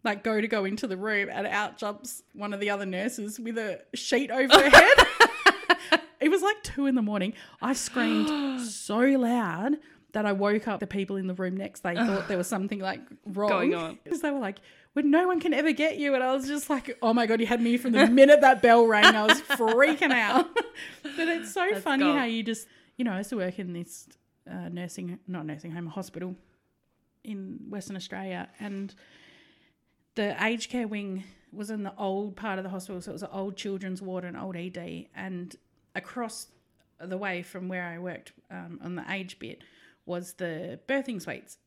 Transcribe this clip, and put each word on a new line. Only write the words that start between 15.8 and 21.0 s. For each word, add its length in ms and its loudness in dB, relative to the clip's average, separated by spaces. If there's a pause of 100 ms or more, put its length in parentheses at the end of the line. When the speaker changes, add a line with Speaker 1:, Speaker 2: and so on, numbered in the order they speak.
Speaker 1:
you." 160 0
And 100 0
I 80 2
was 160 -2
just 220 -6
like, 320 -4
"Oh 100 4
my 140 2
God, 140 2
you 60 0
had 140 0
me 160 2
from 160 0
the 140 8
minute 340 10
that 220 8
bell 240 8
rang." 180 6 (100)
I 120 2
was 160 6
freaking 680 4
out. 420 2
<laughs> 40 -2 (460)